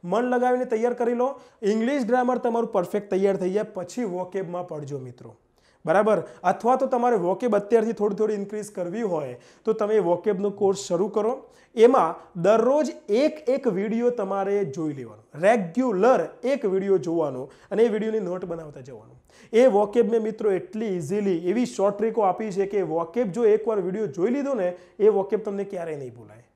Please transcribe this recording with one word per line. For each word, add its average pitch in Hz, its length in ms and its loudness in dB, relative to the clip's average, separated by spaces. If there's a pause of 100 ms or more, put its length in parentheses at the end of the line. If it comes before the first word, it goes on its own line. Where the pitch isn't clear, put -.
મન 196 200 0
લગાવીને 247 420 0
તૈયાર 240 280 0
કરી 240 200 0
લો. 254 260 -2 (220)
ઇંગ્લિશ 226 440 0
ગ્રામર 247 320 2
તમારું 233 340 -2
પરફેક્ટ 202 400 -2
તૈયાર 190 260 2
થઈ 185 120 -2
જાય, 208 140 -2
પછી 208 400 -8
વોકેબમાં 180 640 -6
પડજો 143 320 -10
મિત્રો. 120 360 -18 (500)
બરાબર? 196 380 2 (200)
અથવા 190 320 2
તો 269 100 0
તમારે 240 300 2
વોકેબ 190 400 0
અત્યારથી 220 380 2
થોડી 208 220 -2
થોડી 214 180 0
ઇન્ક્રીઝ 208 380 -8
કરવી 180 300 -6
હોય, 151 380 -4 (260)
તો 220 80 0
તમે 214 260 2
વોકેબનો 185 500 0
કોર્સ 196 280 0
શરૂ 185 300 -2
કરો. 220 400 -2 (280)
એમાં 208 680 4
દરરોજ 240 500 4 (180)
એક 269 400 0
એક 269 180 0
વીડિયો 226 420 0
તમારે 196 560 -2
જોઈ 156 280 -6
લેવાનો, 117 480 -16
રેગ્યુલર 208 840 2 (160)
એક 254 220 0
વીડિયો 190 320 2
જોવાનો, 147 520 -2 (220)
અને 202 120 4
એ 240 40 4
વીડિયોની 220 320 -2
નોટ 180 260 -6
બનાવતા 160 360 -12
જવાનું. 120 420 -20 (300)
એ 247 140 8
વોકેબ 208 440 4
મેં 226 100 2
મિત્રો 214 300 -2
એટલી 214 340 -4
ઇઝીલી 185 520 -2
એવી 190 280 0
શોર્ટ 202 320 0
ટ્રીકો 220 240 0
આપી 214 300 0
છે 190 140 0
કે 196 160 -2
વોકેબ 165 500 -2
જો 233 140 0
એકવાર 214 340 4
વીડિયો 190 280 -4
જોઈ 180 240 -2
લીધો 277 220 -2
ને, 180 240 -2 (220)
એ 214 100 6
વોકેબ 196 300 0
તમને 202 240 -6
ક્યારેય 170 340 -10
નહીં 127 160 -12
ભૂલાય. 110 300 -20 (120)